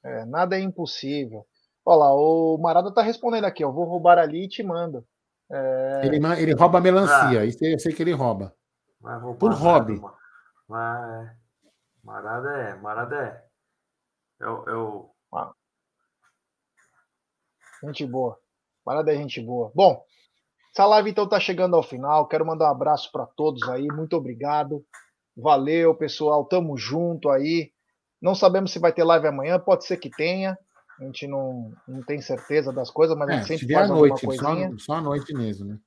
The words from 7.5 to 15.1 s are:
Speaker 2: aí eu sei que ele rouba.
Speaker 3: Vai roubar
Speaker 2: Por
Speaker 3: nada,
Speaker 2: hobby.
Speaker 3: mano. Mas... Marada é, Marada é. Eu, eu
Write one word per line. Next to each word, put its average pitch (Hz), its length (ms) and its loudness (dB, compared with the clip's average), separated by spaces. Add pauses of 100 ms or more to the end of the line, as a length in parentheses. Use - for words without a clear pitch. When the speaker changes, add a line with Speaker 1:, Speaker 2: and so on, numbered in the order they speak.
Speaker 2:
aí 160 100 0
eu 151 60 -2
sei 165 140 -4
que 165 80 -8
ele 170 120 0
rouba. 110 400 -4 (460)
Speaker 3:
Vai 117 200 -14
roubar 123 200 -12
Speaker 2:
Por 214 120 4
Speaker 3:
nada, 143 100 -2
Speaker 2:
hobby. 135 380 4
Speaker 3:
mano. 101 160 -18 (520)
Mas... 113 640 -10 (720)
Marada 110 540 -10
é, 107 180 -10
Marada 107 400 -10
é. 127 300 -10 (960)
Eu, 110 280 -10
eu 110 420 -10 (240)